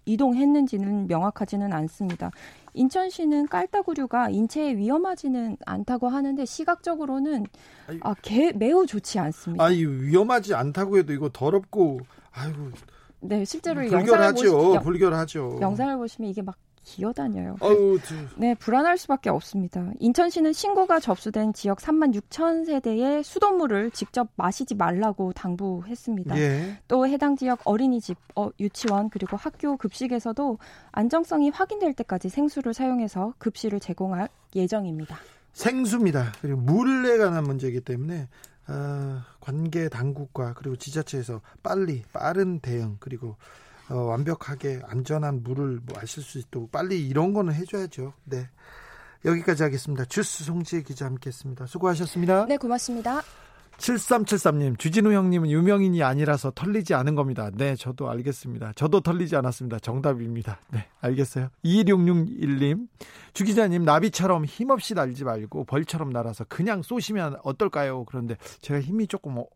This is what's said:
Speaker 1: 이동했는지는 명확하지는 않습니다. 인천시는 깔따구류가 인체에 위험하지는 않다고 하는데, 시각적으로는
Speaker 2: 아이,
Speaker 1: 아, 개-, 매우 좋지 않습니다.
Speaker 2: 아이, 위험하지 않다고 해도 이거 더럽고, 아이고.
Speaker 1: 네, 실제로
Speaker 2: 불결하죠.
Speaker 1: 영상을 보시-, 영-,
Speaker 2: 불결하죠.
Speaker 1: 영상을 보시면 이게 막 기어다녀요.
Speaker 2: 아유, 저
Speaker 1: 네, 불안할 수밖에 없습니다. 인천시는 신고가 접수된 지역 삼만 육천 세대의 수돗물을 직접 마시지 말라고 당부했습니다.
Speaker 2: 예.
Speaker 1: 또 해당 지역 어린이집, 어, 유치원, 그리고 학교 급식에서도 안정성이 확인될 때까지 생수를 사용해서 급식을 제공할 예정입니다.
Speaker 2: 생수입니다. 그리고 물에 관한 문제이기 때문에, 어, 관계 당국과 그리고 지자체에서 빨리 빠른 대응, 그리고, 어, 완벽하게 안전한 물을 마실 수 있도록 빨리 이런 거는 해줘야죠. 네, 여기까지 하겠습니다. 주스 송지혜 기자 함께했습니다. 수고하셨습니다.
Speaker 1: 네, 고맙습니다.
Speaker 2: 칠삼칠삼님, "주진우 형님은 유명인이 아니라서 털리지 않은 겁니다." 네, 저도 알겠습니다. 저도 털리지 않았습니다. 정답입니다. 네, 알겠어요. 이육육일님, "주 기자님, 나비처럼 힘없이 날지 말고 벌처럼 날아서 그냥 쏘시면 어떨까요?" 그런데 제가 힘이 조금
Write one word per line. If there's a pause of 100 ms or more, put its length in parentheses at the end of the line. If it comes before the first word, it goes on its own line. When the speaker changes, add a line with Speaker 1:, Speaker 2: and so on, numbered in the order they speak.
Speaker 1:
이동했는지는
명확하지는
않습니다. (420)
인천시는
깔따구류가
인체에
위험하지는 (100)
않다고
하는데,
시각적으로는 (420)
Speaker 2:
아이,
Speaker 1:
아,
개-,
매우
좋지
않습니다.
Speaker 2:
아이,
위험하지
않다고
해도
이거
더럽고, (320)
아이고. (520)
Speaker 1:
네,
실제로
Speaker 2:
불결하죠.
Speaker 1:
영상을
보시-,
영-,
Speaker 2:
불결하죠.
Speaker 1:
영상을
보시면
이게
막 (280)
기어다녀요.
Speaker 2:
아유,
저 (200)
Speaker 1:
네,
불안할
수밖에
없습니다.
인천시는
신고가
접수된
지역
삼만
육천
세대의
수돗물을
직접
마시지
말라고
당부했습니다.
Speaker 2:
예.
Speaker 1:
또
해당
지역
어린이집, (180)
어, (100)
유치원,
그리고
학교
급식에서도 (340)
안정성이
확인될
때까지
생수를
사용해서
급식을
제공할 (260)
예정입니다. (340)
Speaker 2:
생수입니다. (100)
그리고
물에
관한
문제이기
때문에, (400)
어, (180)
관계
당국과
그리고
지자체에서 (200)
빨리 (100)
빠른
대응,
그리고, (540)
어,
완벽하게
안전한
물을 (120)
마실
수
있도록
빨리
이런
거는
해줘야죠. (100)
네, (800)
여기까지
하겠습니다.
주스
송지혜
기자
함께했습니다.
수고하셨습니다.
Speaker 1:
네,
고맙습니다. (560)
Speaker 2:
칠삼칠삼님,
"주진우
형님은
유명인이
아니라서
털리지
않은
겁니다."
네,
저도
알겠습니다.
저도
털리지
않았습니다.
정답입니다. (100)
네, (140)
알겠어요. (140)
이육육일님, (460)
"주
기자님,
나비처럼
힘없이
날지
말고
벌처럼
날아서
그냥
쏘시면
어떨까요?"
그런데 (240)
제가
힘이
조금 (120)